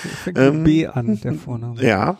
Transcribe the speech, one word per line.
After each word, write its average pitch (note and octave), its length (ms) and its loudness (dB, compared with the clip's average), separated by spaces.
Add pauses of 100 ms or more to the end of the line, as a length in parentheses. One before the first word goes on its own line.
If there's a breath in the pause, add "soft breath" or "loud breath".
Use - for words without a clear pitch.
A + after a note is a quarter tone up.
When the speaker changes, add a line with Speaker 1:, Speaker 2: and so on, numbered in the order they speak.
(240 loud breath)
Speaker 1:
Fängt F3 140 -8
mit C3 80 6
Speaker 2:
Ähm, D#3 180 2
Speaker 1:
B D#3+ 220 4
an, B2 340 -2
der B2 140 -4
Vorname. A#2+ 480 -8
Speaker 2:
ja, A#2+ 380 2